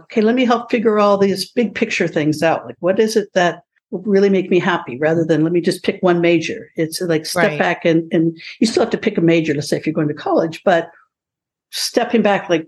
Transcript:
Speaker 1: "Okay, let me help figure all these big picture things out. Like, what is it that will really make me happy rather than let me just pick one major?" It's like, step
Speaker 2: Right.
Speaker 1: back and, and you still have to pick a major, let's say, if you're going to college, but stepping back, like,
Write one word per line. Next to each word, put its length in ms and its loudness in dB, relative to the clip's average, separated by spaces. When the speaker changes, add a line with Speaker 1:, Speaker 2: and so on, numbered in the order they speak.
Speaker 1:
"Okay, 160 -2
let 140 2
me 100 2
help 260 0
figure 280 2
all 200 4
these 320 0
big 240 -2
picture 340 -2
things 340 0
out. 240 0
Like, 140 -14
what 200 0
is 160 0
it 180 0
that 280 0
will 120 -8
really 280 4
make 200 0
me 80 4
happy 400 -2
rather 260 0
than 200 2
let 80 0
me 80 2
just 240 -4
pick 180 -2
one 200 2
major?" 540 0
It's 260 -4
like, 240 -2
step 240 0
Speaker 2:
Right. 80 -6
Speaker 1:
back 260 -2
and, 280 2
and 240 0
you 60 4
still 180 0
have 60 -2
to 80 -2
pick 200 -2
a 20 0
major, 320 2
let's 160 -4
say, 80 -2
if 100 -8
you're 60 -2
going 160 -2
to 60 -4
college, 500 -2
but 240 2
stepping 520 0
back, 260 0
like, 200 0